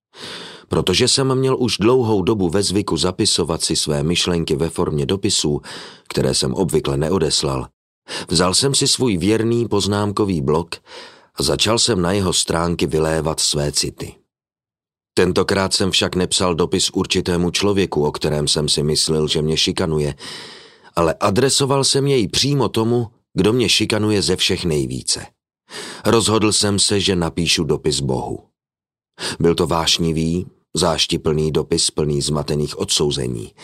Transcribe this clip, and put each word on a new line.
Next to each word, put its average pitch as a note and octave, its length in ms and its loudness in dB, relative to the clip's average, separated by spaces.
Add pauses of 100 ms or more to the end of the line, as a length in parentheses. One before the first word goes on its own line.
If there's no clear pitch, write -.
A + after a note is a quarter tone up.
(680)
Protože F2 400 2
jsem C3+ 280 2
měl C3 240 2
už A#2+ 180 0
dlouhou A2 440 4
dobu F#2 280 2
ve G2 140 0
zvyku F#2 340 0
zapisovat F2 680 0
si E2 120 0
své D2 280 0
myšlenky E2+ 520 0
ve D#2+ 140 0
formě D#2 360 -2
dopisů, E2+ 560 0 (480)
které C2 260 0
jsem B1+ 180 -2
obvykle C#2+ 440 0
neodeslal, D2+ 680 0 (600)
vzal F2+ 260 2
jsem C3+ 220 2
si C#3+ 120 2
svůj A#2+ 300 2
věrný A2 500 2
poznámkový G2+ 720 0
blok D2+ 340 0 (600)
a - 80 -2
začal F2 360 2
jsem G#2 220 2
na F2 100 2
jeho F#2+ 220 2
stránky E2+ 540 0
vylévat D#2 520 0
své D2 320 0
city. - 440 -6 (960)
Tentokrát F#2+ 600 2
jsem F#2+ 180 0
však - 240 0
nepsal F2+ 400 0
dopis F2 340 0
určitému F2 600 0
člověku, F#2+ 540 0
o D2 60 -2
kterém D2+ 360 -2
jsem D2+ 220 0
si - 140 0
myslel, D#2 440 0
že D#2 140 -2
mě D2+ 160 0
šikanuje, D2+ 580 0 (800)
ale E2 180 2
adresoval C3+ 720 2
jsem C#3 240 0
jej C3 200 2
přímo C3+ 420 0
tomu, A#2 380 0 (260)
kdo G2+ 200 4
mě A#2+ 160 2
šikanuje G#2+ 520 2
ze F2+ 140 0
všech F2+ 300 -2
nejvíce. C2 600 -2 (800)
Rozhodl G#2+ 460 4
jsem G2+ 280 2
se, G2+ 200 2
že F#2+ 160 2
napíšu E2+ 480 0
dopis C#2+ 360 0
Bohu. B1+ 400 -4 (1000)
Byl E2 160 4
to E2+ 120 0
vášnivý, E2 800 0 (260)
záštiplný D#2 800 0
dopis D#2+ 400 0
plný D2 300 -2
zmatených D2+ 580 -4
odsouzení. C2 760 -2 (100)